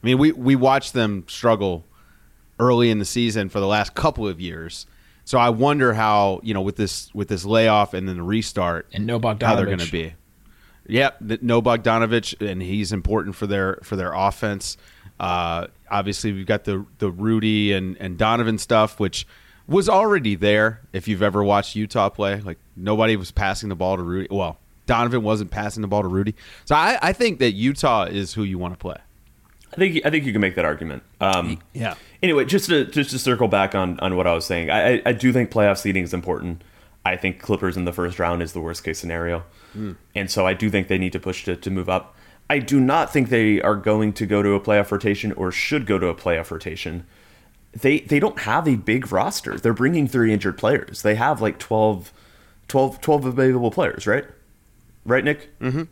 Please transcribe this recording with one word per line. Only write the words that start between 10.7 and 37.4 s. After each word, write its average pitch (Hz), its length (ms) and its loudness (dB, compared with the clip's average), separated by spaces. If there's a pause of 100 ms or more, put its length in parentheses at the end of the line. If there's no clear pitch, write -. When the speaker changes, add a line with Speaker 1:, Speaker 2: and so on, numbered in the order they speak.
Speaker 1:
Yep, 135 400 0
th-, 113 160 -4
no 120 200 4
Bogdanovich, 113 840 0
and 92 140 -6
he's 95 320 -4
important 98 440 -2
for 107 100 -6
their, 98 360 -2
for - 140 -8
their 90 160 -4
offense. 98 640 -2 (420)
Uh, 87 500 -4 (220)
obviously, 101 420 -4
we've 95 140 -8
got 104 180 -2
the, 101 200 -4 (140)
the 101 120 -2
Rudy 107 640 0
and, 92 240 -2
and 92 220 -10
Donovan 113 400 2
stuff, 107 420 2
which - 260 -2 (400)
was 175 220 2
already 190 460 2
there 107 480 2 (100)
if 95 160 -6
you've 98 140 0
ever 104 200 2
watched 101 320 0
Utah 104 360 0
play. 101 300 -4
Like, 92 180 -12 (180)
nobody 107 400 2
was 90 140 -8
passing - 400 -2
the 95 60 -4
ball 92 200 -2
to 90 60 -6
Rudy. 87 280 -4
Well, 92 280 -4 (260)
Donovan 120 380 0
wasn't 107 280 0
passing 104 300 -6
the 104 80 -4
ball 104 140 0
to 92 60 -2
Rudy. 101 260 0 (320)
So 147 80 0
I, 180 260 2
I 170 140 2
think 214 240 0
that 120 140 2
Utah 117 520 0
is 92 300 -6
who 107 80 -4
you 95 160 -4
wanna 90 180 -8
play. 85 220 -10 (720)
Speaker 3:
I - 40 -12
think, 170 280 0
I 147 60 2
think 156 160 0
you 120 60 -2
can 104 100 2
make 95 140 0
that 87 100 0
argument. 78 360 -4 (180)
Um, 90 380 0 (140)
Speaker 1:
Yeah. 110 220 -6 (280)
Speaker 3:
anyway, 156 220 2
just 190 240 0
to, 151 160 4
just 147 260 -2
to 131 80 -4
circle 123 300 2
back 98 260 2
on, 90 260 -2
on 92 160 0
what 90 100 2
I 87 80 4
was 82 100 -2
saying, 85 260 -4
I, 107 260 4
I, - 100 -2
I 120 60 2
do 120 200 2
think 120 180 2
playoff 104 280 2
seeding 95 260 -2
is 85 100 -8
important. 85 480 -6 (440)
I 92 100 0
think 92 240 -4